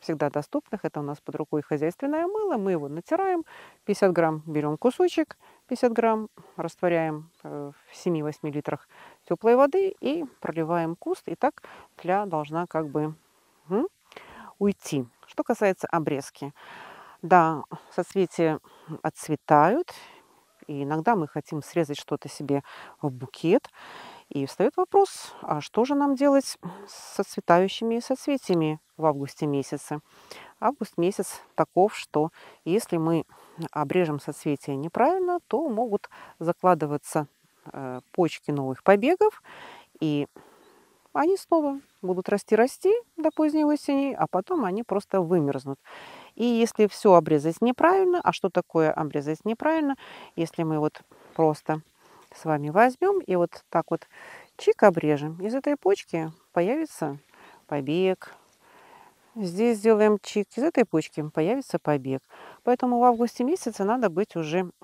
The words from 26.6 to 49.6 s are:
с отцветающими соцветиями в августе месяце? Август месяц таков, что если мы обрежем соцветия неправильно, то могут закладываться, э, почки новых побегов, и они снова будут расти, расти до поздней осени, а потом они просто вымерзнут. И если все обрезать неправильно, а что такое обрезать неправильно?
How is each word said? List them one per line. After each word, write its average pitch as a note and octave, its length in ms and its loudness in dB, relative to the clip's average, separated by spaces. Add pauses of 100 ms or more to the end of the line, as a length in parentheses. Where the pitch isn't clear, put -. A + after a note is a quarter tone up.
с - 320 -12
отцветающими A3 800 2
соцветиями F3+ 800 -2 (180)
в D#3+ 80 0
августе C#3+ 420 -2
месяце? C#3+ 520 -4 (600)
Август - 380 -2
месяц - 440 -2 (140)
таков, F3+ 400 2
что - 360 -2 (340)
если F3+ 320 0
мы D#3+ 280 0 (460)
обрежем D3+ 480 0
соцветия C#3+ 560 -6
неправильно, E4+ 720 0
то D4 220 -2
могут A3 400 -4 (300)
закладываться, D#3 880 0 (460)
э, B2+ 280 -10 (120)
почки - 380 0
новых C3+ 320 -4
побегов, C#4 600 4 (580)
и D3 260 0 (840)
они F4 240 2
снова D4 420 0 (220)
будут F#3 280 -2
расти, G#3 260 0
расти C4+ 380 4 (240)
до D#4 140 0
поздней D#4 340 2
осени, C#4 520 0
а D#3 100 0
потом A#3 380 -2
они G3 180 -4
просто G3 380 -2
вымерзнут. C#3 580 0 (560)
И A3 100 -2
если A3+ 420 2
все - 280 4
обрезать D#3 460 2
неправильно, F4 640 2
а F3+ 100 2
что - 160 -4
такое E3 420 0
обрезать D3+ 540 -4
неправильно? C#4+ 500 -2 (420)